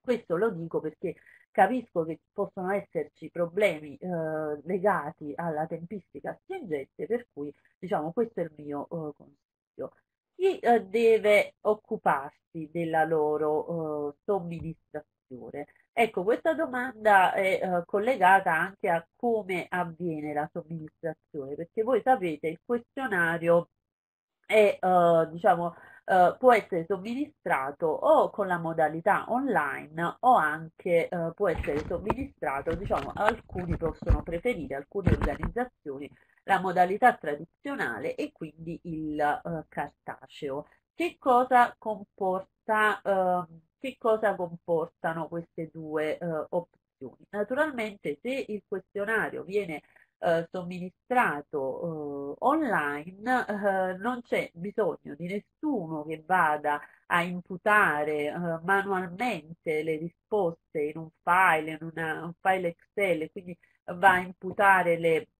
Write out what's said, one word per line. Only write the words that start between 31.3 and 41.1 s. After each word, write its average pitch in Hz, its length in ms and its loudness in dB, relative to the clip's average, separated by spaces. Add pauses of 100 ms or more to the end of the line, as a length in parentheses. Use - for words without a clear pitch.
può 202 140 2
essere 156 360 -2
somministrato, 165 880 -6
diciamo, 185 400 -4
alcuni 190 640 -4
possono 156 460 -2
preferire, 170 520 -4
alcune 175 360 -2
organizzazioni, - 960 -6 (340)
la 190 160 2
modalità 185 560 2
tradizionale 151 1000 -6
e - 160 -6
quindi 160 520 -12
il, 156 360 -6
eh, 151 480 -2
cartaceo. 143 1000 -10 (280)
Che 339 240 -6